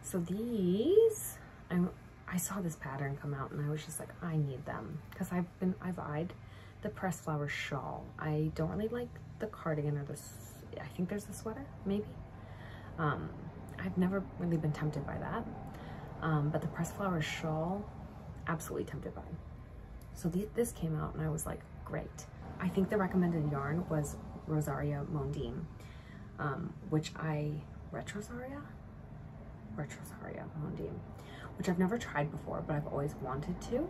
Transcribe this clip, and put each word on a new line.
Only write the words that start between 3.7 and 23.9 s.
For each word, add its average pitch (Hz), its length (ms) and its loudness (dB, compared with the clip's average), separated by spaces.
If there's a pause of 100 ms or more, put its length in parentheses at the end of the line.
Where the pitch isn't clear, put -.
was 151 140 0
just - 140 -8
like, - 120 -8 (120)
"I 165 140 2
need 135 300 2
them," 123 320 -4 (160)
'cause 185 180 -2
I've 180 260 0
been, 185 220 4
I've 180 180 -2
eyed 151 360 0 (480)
the 208 80 0
pressed - 340 0
flower 147 240 2
shawl. - 560 -2 (140)
I 156 360 2
don't 165 160 2
really 208 180 2
like 240 200 -2 (300)
the 220 80 0
cardigan 147 500 2
or 143 80 0
the 147 80 -6
s-, - 400 -10 (260)
I - 100 -6
think 180 200 2
there's 202 200 -2
a 202 40 -6
sweater, 220 320 -4 (220)
maybe. 202 280 2 (840)
Um, 156 320 2 (480)
I've 185 180 0
never 185 260 6 (160)
really 170 200 4
been 156 140 4
tempted 147 340 0
by - 120 -4
that. - 280 -2 (760)
Um, 151 300 4
but 160 100 4
the 165 80 0
pressed - 280 0
flower 185 240 4
shawl, 165 640 2 (640)
absolutely 156 380 0
tempted - 280 -4
by. - 80 -8 (920)
So - 160 0
th-, 196 240 2
this 233 180 2
came 160 240 0
out 151 180 0
and 156 80 0
I 156 60 2
was 156 180 0
like, - 140 -4 (240)
"Great." - 420 -4 (320)
I 185 100 2
think 190 200 6
the 214 80 4
recommended 175 560 6
yarn 147 360 2
was 151 280 2 (300)